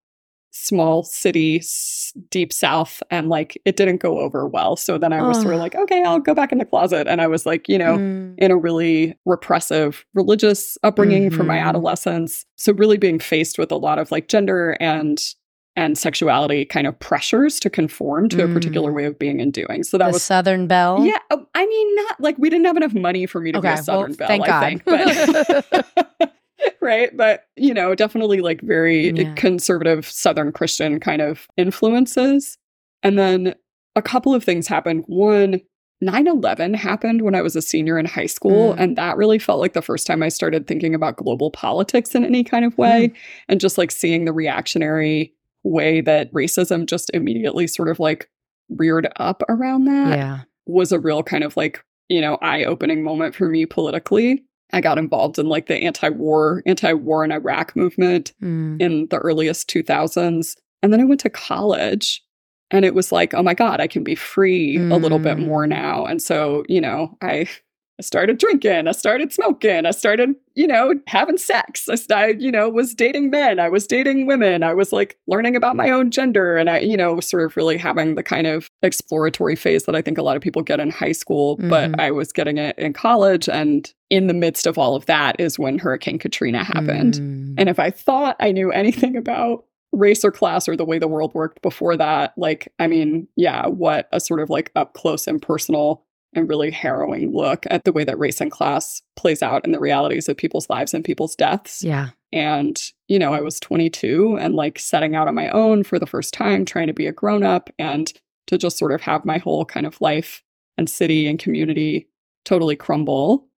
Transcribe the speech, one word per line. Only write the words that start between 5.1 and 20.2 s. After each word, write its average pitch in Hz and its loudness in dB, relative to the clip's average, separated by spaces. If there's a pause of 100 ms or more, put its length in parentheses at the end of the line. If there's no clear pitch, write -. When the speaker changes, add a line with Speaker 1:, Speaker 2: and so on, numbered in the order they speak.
Speaker 1:
I - 0
was 247 2
sort 208 0
of 165 0
Speaker 2:
Ugh. - -
Speaker 1:
like, 170 -6
"Okay, 381 0
I'll 339 2
go 302 2
back 285 0
in 247 0
the 254 -2
closet." - 0
And 170 0
I 165 2
was, 160 -2
like, 160 -4
you 196 2
know, 170 2
Speaker 2:
Mm. 190 -6
Speaker 1:
in 190 4
a 185 4
really 165 0 (100)
repressive 160 0 (120)
religious 202 2
upbringing 196 4
from 160 0
my 160 0
Speaker 2:
Mm-hmm. 160 -2
Speaker 1:
adolescence. 165 -4 (120)
So - 2
really 208 4
being 180 2
faced 160 -2
with 160 -2
a 156 -2
lot 156 0
of, 156 -4
like, 160 -4
gender 185 2
and, 156 -2 (560)
and 156 0
sexuality 143 0
kind 147 -2
of 131 -6
pressures 254 0
to 196 0
conform 156 -2
to 175 2
a 170 2
particular 165 -2
Speaker 2:
Mm. 151 -2
Speaker 1:
way 147 -2
of 147 -6
being 143 -2
and 139 0
doing. - -6
So - -2
that 180 4
Speaker 2:
The 180 2
Speaker 1:
was 175 0